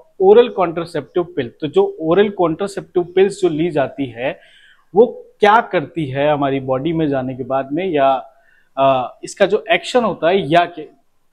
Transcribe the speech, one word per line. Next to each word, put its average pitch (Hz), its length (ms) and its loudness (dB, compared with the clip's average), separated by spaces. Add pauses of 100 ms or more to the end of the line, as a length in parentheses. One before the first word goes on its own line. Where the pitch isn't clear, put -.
(220)
oral 220 320 6
contraceptive 170 840 -4
pill? 120 140 -4 (100)
तो 156 80 -6
जो 190 160 2 (180)
oral 180 260 2 (100)
contraceptive 175 760 -4
pills 190 280 2
जो 180 80 2
ली 160 220 -2
जाती 139 380 -4
है 127 280 -6 (560)
वो 220 120 6 (340)
क्या 208 220 4
करती 170 460 -6
है 139 220 0
हमारी 139 320 0
body 131 300 -2
में 160 160 0
जाने 131 280 -4
के 131 80 -10
बाद 131 280 -4
में, 170 140 -4
या, 147 200 2 (720)
आ, 131 320 2 (160)
इसका 190 220 0
जो 208 260 -2
action 233 320 0
होता 160 240 -2
है 190 100 2 (120)
या 170 160 4
के, 156 200 -14 (460)